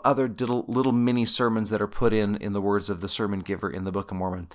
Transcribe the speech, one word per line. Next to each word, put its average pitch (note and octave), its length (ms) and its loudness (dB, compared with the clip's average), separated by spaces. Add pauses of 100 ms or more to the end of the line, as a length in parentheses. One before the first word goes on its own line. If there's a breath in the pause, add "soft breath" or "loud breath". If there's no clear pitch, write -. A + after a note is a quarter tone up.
other C3+ 240 2
little, A#2+ 400 -2
little B2+ 240 2
mini A#2+ 320 2
sermons A2+ 460 0
that G#2+ 100 0
are G#2 80 0
put A#2 240 2
in, G#2 240 2
in G2+ 160 -4
the G2+ 80 0
words G2+ 300 2
of F2 100 -4
the G2 80 -6
sermon G2+ 320 -2
giver F#2+ 300 -4
in F#2 140 -6
the F#2+ 60 -4
Book F#2+ 220 -4
of F#2 60 -6
Mormon. F#2 360 -4